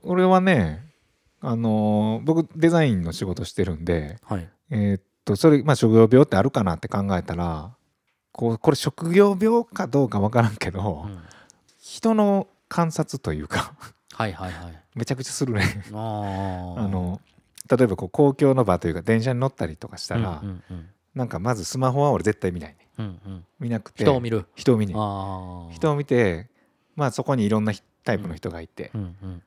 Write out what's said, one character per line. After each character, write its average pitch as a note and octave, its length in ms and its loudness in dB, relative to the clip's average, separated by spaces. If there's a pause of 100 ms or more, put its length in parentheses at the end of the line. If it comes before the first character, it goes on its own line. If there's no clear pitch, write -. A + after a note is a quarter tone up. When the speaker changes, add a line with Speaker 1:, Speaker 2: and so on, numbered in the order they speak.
Speaker 1:
俺 F3+ 200 2
は F#3 160 6
ね、 A#2 460 2 (540)
あ B2 160 -4
の G#2+ 680 0
ー、 - 40 -12
僕 D#3+ 300 0
デ D#3+ 140 4
ザ E3 140 4
イ B2+ 100 4
ン F#2 80 0
の E2+ 120 -4
仕 - 100 -6
事 F#2 220 -6
し - 80 -14
て F#2 120 0
る E2 100 -4
ん D#2 100 -10
で、 E2 380 -2
Speaker 2:
は G#2 140 -6
い。 E2+ 120 -10 (200)
Speaker 1:
え C#3+ 60 -6 (200)
ー F#2+ 40 -6
っ - 20 -12 (240)
と、 G2+ 100 2
そ D#3+ 140 6
れ、 C#3+ 140 6
ま D3 100 4
あ、 - 20 6
職 A2+ 200 4
業 A2+ 60 10
病 B2 220 8
っ - 40 8
て - 80 -2
あ F#2+ 80 4
る C3+ 80 2
か A#2 120 0
な F2 120 0
っ - 40 -10
て - 80 -10
考 G2 200 -4 (100)
え D#2+ 60 -2
た E2+ 120 -6
ら、 E2+ 360 -6 (640)
こ A#2 180 -2
う、 A2+ 80 -2
こ D#3+ 120 4
れ C#3 40 4
職 E3 380 -6
業 G3+ 260 6
病 A#3 260 2
か F#3 220 -8
ど C#3 160 2
う A2+ 60 0
か G#2 100 -2
わ G#2 100 2
か A#2+ 140 4
ら G#2+ 60 4
ん G#2 80 -8
け - 120 -6
ど、 F#2 380 -6
Speaker 2:
う - 20 -10
ん。 F#2 100 -14 (600)
Speaker 1:
人 - 340 -2
の G3+ 340 2 (220)
観 E3 220 0
察 D3+ 260 -4
と - 160 -6
い D2+ 80 -6
う D2 60 -10
か、 - 260 -4 (400)
Speaker 2:
は A2+ 140 -4
い F#2+ 60 -6
は F#2 160 -10
い - 20 -10
は E2+ 180 -14
い。 E2 140 -20 (120)
Speaker 1:
め A#2 100 -4
ち - 60 -6
ゃ C3+ 40 -2
く B2+ 80 -12
ち - 60 -10
ゃ - 20 -10
す - 140 -4
る B2 80 -4
ね。 G2 380 -2
Speaker 2:
あ G2 840 -6
ー。 - 80 -8
Speaker 1:
あ - 20 -2
の、 F#2 320 -4 (500)
例 B2+ 160 2
え - 20 0
ば F#2+ 80 -2
こ - 100 -10
う、 - 40 -12
公 C#3+ 240 2
共 C#3 200 2
の C3 100 2
場 F#2 140 2
と F2 100 -4
い E2 40 0
う - 20 -4
か、 E2+ 80 -6
電 A2+ 220 0
車 C3 100 -2
に A#2+ 60 -4
乗 C3+ 80 0
っ C3+ 60 -4
た - 120 -8
り D#2+ 120 -10
と - 100 -16
か - 100 -16
し - 100 -14
た - 120 -6
ら、 F#2 240 -4
Speaker 2:
う - 20 -10
ん G2 40 -8
う - 20 -10
ん F2+ 180 -14
う F#2 60 -12
ん。 E2+ 140 -16 (260)
Speaker 1:
な B2+ 100 -4
ん - 20 -10
か F2+ 120 -8
ま A#2 160 -2
ず F#2 100 -8
ス - 120 -8
マ C3 140 2
ホ C#3 120 0
は C#3+ 80 4
俺 F2+ 120 0
絶 G#2 160 0
対 F#2 120 -2
見 F2 80 -8
な D2+ 80 -14
い - 20 -18
ね。 - 180 -20 (120)
Speaker 2:
う A2 40 -6
ん - 20 -6 (200)
う G2 40 -16
ん。 F#2 160 -14 (140)
Speaker 1:
見 B2 100 -8
な A2+ 100 -4
く - 120 -18
て。 - 120 -6
Speaker 2:
人 C#3+ 120 6
を B2 60 -2
見 A#2+ 80 -4
る。 A2 160 -2 (100)
Speaker 1:
人 - 200 4
を - 20 2
見 G#2+ 80 2
に。 F#2 100 -6
Speaker 2:
あ - 20 -2
ー。 F#2+ 760 -6
Speaker 1:
人 D3+ 200 -2
を C#3+ 40 0
見 C#3+ 100 -4
て、 G#2 440 2 (460)
ま D3 120 0
あ、 A#2 40 0
そ C3+ 120 -6
こ C#3 120 0
に A2+ 100 0
い G#2 40 0
ろ G#2+ 100 2
ん G#2+ 60 -2
な G#2+ 60 -2
ひ-、 G2+ 100 -8 (220)
タ A#2+ 100 0
イ F#2 60 -2
プ F#2+ 80 -10
の E2+ 80 -8
人 E2+ 160 -10
が E2 100 -12
い D#2+ 60 -16
て。 - 260 -16
Speaker 2:
う A2 40 -8
ん G#2+ 40 -6
う - 20 -8
ん F2+ 200 -12
う F#2 100 -10
ん。 F2 140 -16